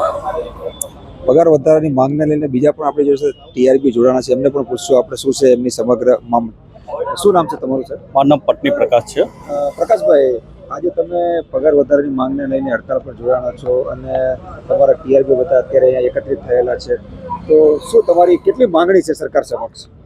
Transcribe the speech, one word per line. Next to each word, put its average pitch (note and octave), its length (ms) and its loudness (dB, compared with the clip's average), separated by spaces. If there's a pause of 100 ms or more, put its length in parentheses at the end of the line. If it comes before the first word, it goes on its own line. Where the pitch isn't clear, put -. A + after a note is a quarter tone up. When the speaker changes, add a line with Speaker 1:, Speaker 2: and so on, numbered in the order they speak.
(1300)
Speaker 1:
પગાર E3 240 4
વધારાની D#3 400 2
માંગને C#3 360 0
લઈને D3+ 220 -2
બીજા C3+ 240 0
પણ D3+ 140 -4
આપણી C#3+ 200 0
જોડે C#3 260 0
ટીઆરબી C3 600 0
જોડાણા B2+ 300 2
છે, B2+ 120 -2
એમને C3+ 160 2
પણ C#3 140 -2
પૂછશું B2+ 340 0
આપણે B2 180 -2
શું C3 180 -2
છે B2+ 200 4
એમની B2 160 -2
સમગ્ર B2 480 0 (120)
મામલો. A#2 240 -2 (640)
શું G3+ 180 2
નામ E3+ 120 2
છે D3+ 160 -10
તમારું C3 220 -4
સર? - 120 -14
Speaker 2:
મારું C#3 320 0
નામ D3 120 4
પટની C#3 300 -2
પ્રકાશ C#3 320 2
છે. - 200 -4
Speaker 1:
અ, C#3+ 560 -6
પ્રકાશભાઈ, - 640 2 (320)
આજે D#3 180 -6
તમે E3+ 520 -4 (100)
પગાર C#3+ 240 0
વધારાની C#3+ 340 2
માંગને C3+ 380 -4
લઈને C3+ 240 -4
હડતાલ - 280 -4
પર C3 140 -12
જોડાણા B2 380 -2
છો B2 300 -2
અને C3 320 -8 (540)
તમારા C3+ 260 4
ટીઆરબી C3+ 420 2
બધા B2+ 220 2
અત્યારે B2+ 280 2
અહીંયા B2+ 160 2
એકત્રિત C3 380 -4
થયેલા B2 360 -2
છે, A#2+ 200 -6 (520)
તો - 300 4
શું - 300 2
તમારી F3 300 4
કેટલી A3+ 280 0
માંગણી F3 360 2
છે D#3 120 -2
સરકાર C#3+ 300 -4
સમક્ષ? - 440 -10 (180)